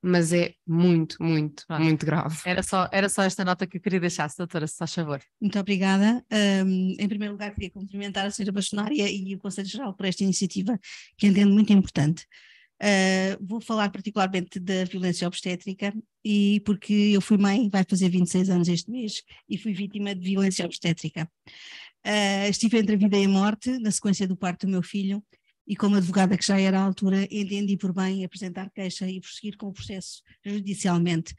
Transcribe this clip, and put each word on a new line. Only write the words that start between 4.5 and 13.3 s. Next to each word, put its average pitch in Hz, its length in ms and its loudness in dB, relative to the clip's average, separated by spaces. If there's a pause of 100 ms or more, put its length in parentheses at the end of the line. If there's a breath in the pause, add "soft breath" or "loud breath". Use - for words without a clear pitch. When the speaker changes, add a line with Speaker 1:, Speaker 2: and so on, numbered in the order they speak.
Speaker 2:
se - 120 -8
faz 165 160 -6
favor. 151 280 -4 (200)
Speaker 3:
Muito 202 180 0
obrigada. 196 720 2
Ahm, 190 680 2
em 202 120 -2
primeiro 208 240 -6
lugar, 202 200 -10
queria 190 160 -8
cumprimentar 196 580 -6
a 208 40 -4
senhora 202 220 -4
Bastonária 202 580 -2
e 196 240 -6
o 185 40 -10
Conselho 196 280 -8
Geral 214 260 -8
por 190 120 -6
esta 190 180 -2
iniciativa, 190 560 0 (380 loud breath)
que 208 100 4
entendo 202 240 6
muito 208 220 6
importante. 165 520 4 (560 soft breath)
Ah, 190 580 2